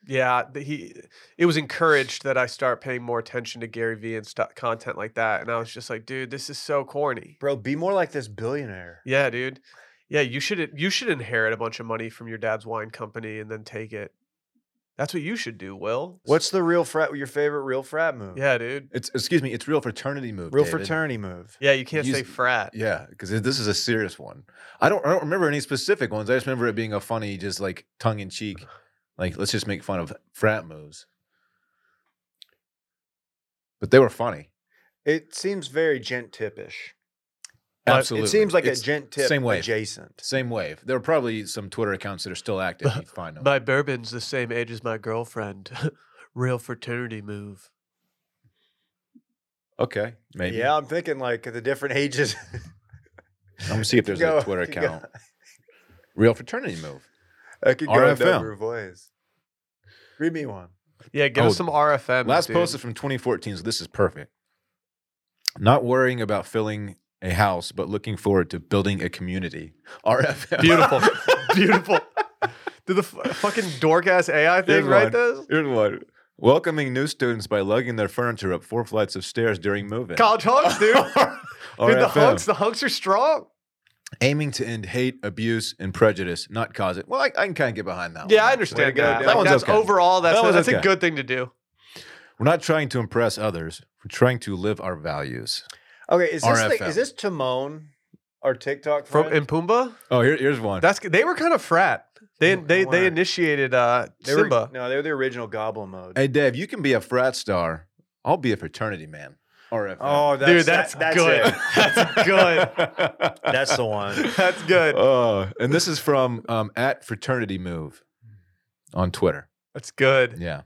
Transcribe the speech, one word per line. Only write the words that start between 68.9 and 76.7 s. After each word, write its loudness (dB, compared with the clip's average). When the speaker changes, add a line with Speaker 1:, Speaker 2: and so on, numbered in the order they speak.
Speaker 3:
a -4
community." -8
R 4
F -2
M. 0
Speaker 1:
Beautiful. 6
Speaker 3:
<laughs> 2
Speaker 1:
Beautiful. 4
Did 0
the 4
f-, -6
fucking 0
dork-ass 4
A 4
I 4
thing 6
Speaker 3:
Here's 4
Speaker 1:
write 8
Speaker 3:
one. 0
Speaker 1:
this? 0
Speaker 3:
Here's 2
one. 2
"Welcoming 4